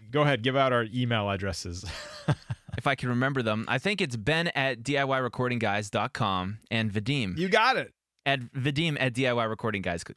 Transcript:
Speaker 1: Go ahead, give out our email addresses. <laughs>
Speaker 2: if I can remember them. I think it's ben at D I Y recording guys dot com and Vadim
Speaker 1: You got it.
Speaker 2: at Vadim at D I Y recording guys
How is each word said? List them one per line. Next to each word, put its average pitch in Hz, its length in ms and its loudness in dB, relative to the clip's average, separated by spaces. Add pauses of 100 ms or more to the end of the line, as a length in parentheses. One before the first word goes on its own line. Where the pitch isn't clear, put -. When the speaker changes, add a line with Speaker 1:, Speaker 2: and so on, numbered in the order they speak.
Speaker 1:
Go 143 120 2
ahead, 143 220 4
give 131 120 2
out 135 180 4
our 117 200 4
email 120 360 2
addresses. 95 540 -4 (440)
<laughs> - 500 -4
Speaker 2:
if - 100 -4
I 139 80 4
can 127 140 -4
remember 131 340 0
them. 110 240 0
I 123 120 0
think 202 220 -2
it's 131 140 -2
ben 156 340 0
at 135 340 -2
D 139 160 0
I 139 40 2
Y 135 160 0
recording 123 400 -2
guys 104 320 0
dot 110 220 -2
com 95 460 0 (120)
and 110 200 0
Vadim 107 460 -2
Speaker 1:
You 180 120 0
got 220 280 4
it. 135 140 -4 (340)
Speaker 2:
at 139 140 2 (140)
Vadim 143 460 0
at 127 140 0
D 127 140 2
I 123 60 2
Y 117 100 0
recording 110 400 -2
guys 87 200 -2 (140)